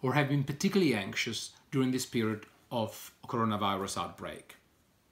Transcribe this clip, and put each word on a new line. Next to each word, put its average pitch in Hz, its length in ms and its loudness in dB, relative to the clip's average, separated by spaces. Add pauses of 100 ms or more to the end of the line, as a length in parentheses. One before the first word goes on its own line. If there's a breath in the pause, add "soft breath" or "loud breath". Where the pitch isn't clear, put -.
or 131 120 0
have 143 160 4
been 143 140 2
particularly 175 500 2
anxious 107 580 -4 (200 soft breath)
during 131 200 2
this 127 140 0
period 110 400 0 (260)
of 110 400 -4 (160)
coronavirus 101 680 0
outbreak. 87 600 -8 (540)